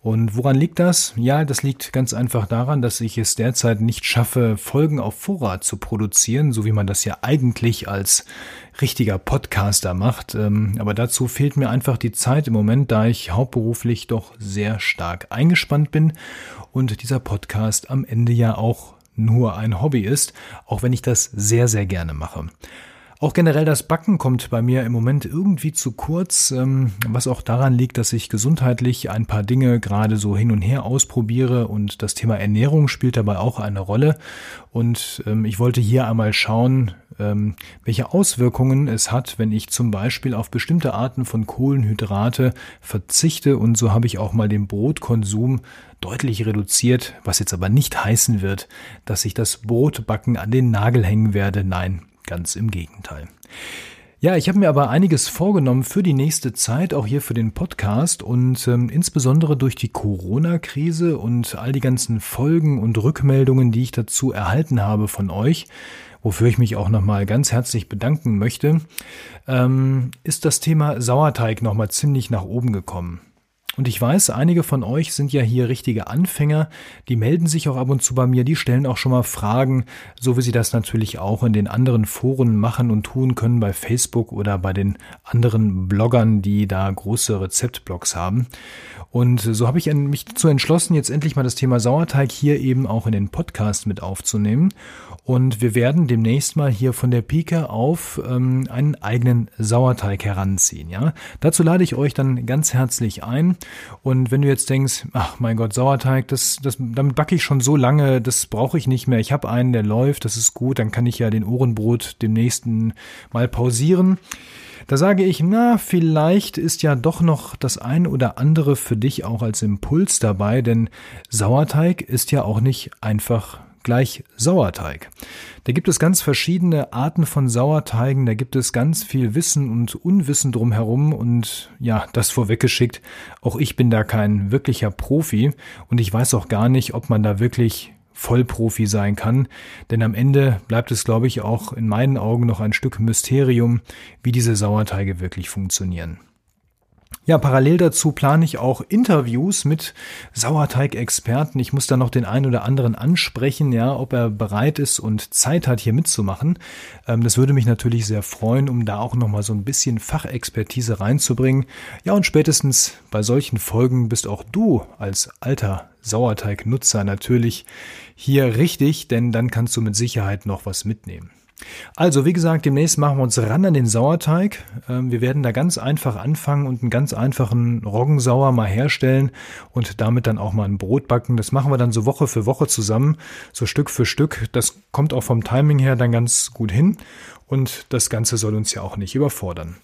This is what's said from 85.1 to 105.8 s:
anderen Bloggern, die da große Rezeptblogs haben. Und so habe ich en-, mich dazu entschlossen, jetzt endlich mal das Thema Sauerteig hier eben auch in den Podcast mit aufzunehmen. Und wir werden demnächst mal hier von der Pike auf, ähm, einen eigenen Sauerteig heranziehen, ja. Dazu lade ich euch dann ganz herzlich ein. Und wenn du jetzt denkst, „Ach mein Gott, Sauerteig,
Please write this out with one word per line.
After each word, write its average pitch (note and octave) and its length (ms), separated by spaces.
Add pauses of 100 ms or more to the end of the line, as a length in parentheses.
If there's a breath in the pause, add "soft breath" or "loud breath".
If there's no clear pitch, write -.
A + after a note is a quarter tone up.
anderen G#2+ 640
Bloggern, A2 520
die G2+ 280
da F#2+ 200
große G2 520
Rezeptblogs - 720
haben. G2 320 (640 loud breath)
Und B2 300
so A2 260
habe C3+ 120
ich - 100
en-, C#3+ 200
mich D3 160
dazu - 220
entschlossen, D#3+ 480
jetzt D3 160
endlich D3+ 240
mal C#3 80
das B2 140
Thema B2+ 240
Sauerteig C#3 500
hier D3 300
eben C3 260
auch A2 200
in A2 60
den G2+ 160
Podcast - 600
mit G2 160
aufzunehmen. G#2+ 680 (520 loud breath)
Und B2+ 380
wir A#2 120
werden C3+ 320
demnächst A#2 480
mal D3 160
hier B2 220
von B2+ 180
der A#2+ 120
Pike D#3+ 480
auf, G#3+ 580
ähm, B2+ 420
einen C#3 260
eigenen A#2+ 600
Sauerteig A2+ 680
heranziehen, F#2+ 640
ja. A#2 240 (260 loud breath)
Dazu E3 220
lade E3+ 200
ich E3+ 120
euch C#3 180
dann C3 320
ganz C3 300
herzlich A#2+ 500
ein. D#3 320 (460 loud breath)
Und C3 280
wenn C#3 120
du C#3 60
jetzt C3+ 200
denkst, C3+ 460
„Ach - 260
mein A2+ 160
Gott, A2 160
Sauerteig, C3 560